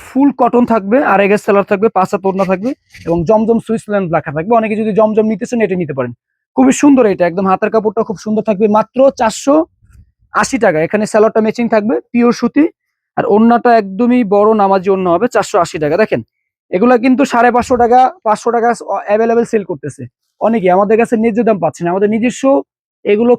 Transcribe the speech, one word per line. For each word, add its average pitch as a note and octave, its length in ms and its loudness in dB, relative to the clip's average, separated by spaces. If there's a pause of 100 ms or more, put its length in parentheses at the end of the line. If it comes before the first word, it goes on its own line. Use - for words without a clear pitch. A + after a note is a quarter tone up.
ফুল C#4 360 0
কটন A#3+ 300 2
থাকবে, A3 380 0
আর G3 160 2
এগের G3+ 220 2
সেলার G3+ 260 0
থাকবে, G#3 200 0
পাঁচ F#3 220 0
হাত G3 140 -4
ওড়না F#3+ 200 -2
থাকবে F#3+ 260 -4 (340)
এবং E3 200 -2
জমজম A3 360 2
সুইস - 280 -6
লেন্থ G3 240 -2
লেখা E3 200 -4
থাকবে। E3 220 -4
অনেকে A3 220 0
যদি A3 160 -4
জমজম G#3+ 340 0
নিতে A3 200 -4
চান, A#3 160 -4
এটা F#3+ 140 -2
নিতে D#3 200 -4
পারেন, B2 160 -4 (440)
খুবই C4 160 4
সুন্দর। C4+ 340 4
এটা F3+ 200 0
একদম F3+ 200 -4
হাতের F#3+ 260 0
কাপড়টা G#3+ 300 -2
খুব G#3+ 160 -8
সুন্দর G#3+ 260 -4
থাকবে, G#3+ 240 0
মাত্র G#3+ 300 0 (180)
চারশো B3 380 -2 (800)
আশি G3+ 240 -2
টাকা। F#3+ 220 2
এখানে G3+ 260 -2
সেলারটা A3 340 2
ম্যাচিং A3 280 -2
থাকবে, A3 260 0 (160)
পিওর A#3+ 220 2
সুতি, A#3+ 320 0 (520)
আর - 100 -2
ওড়নাটা A#3 500 2
একদমই A3+ 480 0
বড় G3+ 300 2
নামাজি G3 360 0
ওড়না F#3+ 200 0
হবে, F3 180 0
চারশো - 300 -2
আশি - 200 -2
টাকা। D3+ 180 -2
দেখেন G3 240 0 (500)
এগুলা A#3+ 280 2
কিন্তু C4 260 2
সাড়ে A#3+ 280 2
পাঁচশো A#3+ 240 0
টাকা, A#3+ 240 2 (220)
পাঁচশো G#3+ 280 -2
টাকা A#3 180 0 (360)
অ্যাভেলেবেল A#3 420 0
সেল G#3 180 -2
করতেছে D3 380 -12 (380)
অনেকে, G#3+ 300 0
আমাদের G3+ 280 2
কাছে A#3 180 0
ন্যায্য A3 280 0
দাম G#3 140 2
পাচ্ছে D#3+ 240 -4
না। E3+ 80 -4
আমাদের G3+ 200 0
নিজস্ব A3+ 340 -4 (600)
এগুলো A3 340 2